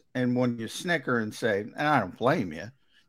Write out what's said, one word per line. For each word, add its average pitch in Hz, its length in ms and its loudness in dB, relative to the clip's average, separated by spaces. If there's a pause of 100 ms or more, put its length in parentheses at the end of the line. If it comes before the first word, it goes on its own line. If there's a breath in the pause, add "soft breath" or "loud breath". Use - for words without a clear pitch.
(140)
And 123 220 2
when 123 220 2
you 110 120 -6
snicker 143 500 -2
and 107 140 -4
say, 104 280 2
and 143 260 -2
I 151 120 6
don't 92 180 -4
blame 117 360 2
you, 80 140 -10 (420)